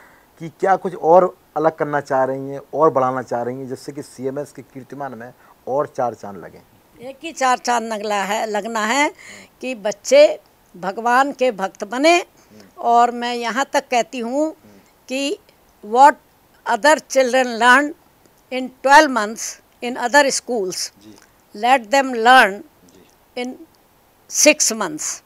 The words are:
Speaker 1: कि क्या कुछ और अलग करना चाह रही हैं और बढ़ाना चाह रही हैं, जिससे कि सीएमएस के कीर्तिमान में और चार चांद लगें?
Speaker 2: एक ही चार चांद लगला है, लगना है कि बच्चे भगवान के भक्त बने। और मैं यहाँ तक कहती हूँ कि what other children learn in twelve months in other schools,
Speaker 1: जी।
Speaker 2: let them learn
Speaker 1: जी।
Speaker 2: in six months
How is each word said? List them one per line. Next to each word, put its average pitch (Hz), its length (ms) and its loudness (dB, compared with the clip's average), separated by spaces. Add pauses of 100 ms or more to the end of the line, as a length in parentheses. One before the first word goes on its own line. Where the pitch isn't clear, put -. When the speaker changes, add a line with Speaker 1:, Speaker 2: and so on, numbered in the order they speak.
(380)
Speaker 1:
कि 165 100 -14
क्या 185 280 0
कुछ 180 180 -8
और 180 420 4 (200)
अलग 156 200 0
करना 147 240 -4
चाह 135 240 -2
रही 135 260 -6
हैं 139 100 -12 (140)
और 151 160 4
बढ़ाना 127 320 -2
चाह 120 200 -6
रही 123 160 -8
हैं, 135 100 -14
जिससे 131 240 -14
कि 139 100 -14
सीएमएस 131 500 -10
के 120 100 -20
कीर्तिमान 131 520 -16
में 117 200 -18 (340)
और 139 180 -2
चार 120 280 -4
चांद 101 220 -16
लगें? 82 240 -18 (400)
Speaker 2:
एक 262 220 -16
ही 320 100 -12
चार 254 260 0
चांद 226 340 -4
लगला 208 300 -4
है, 214 240 -4
लगना 214 400 -4
है 285 280 0 (460)
कि 254 140 -8
बच्चे 254 680 2 (360)
भगवान 233 560 -2
के 254 200 -2
भक्त 190 320 -8
बने। 294 400 0 (540)
और 240 320 2
मैं 240 240 -8
यहाँ 233 380 -4
तक 285 180 -2
कहती 247 280 -4
हूँ 277 380 -4 (520)
कि 277 300 -6 (480)
what 262 280 6 (560)
other 262 260 2
children 254 500 0
learn 247 460 4 (600)
in 254 160 -8 (180)
twelve 285 280 6
months 214 460 -6 (240)
in 240 240 -6
other 277 320 2
schools, 196 340 -6
Speaker 1:
जी। - 420 -14 (440)
Speaker 2:
let 254 200 4 (100)
them 277 160 2
learn 240 460 6
Speaker 1:
जी। - 920 -16
Speaker 2:
in 254 100 -12 (760)
six - 420 2
months 180 540 -8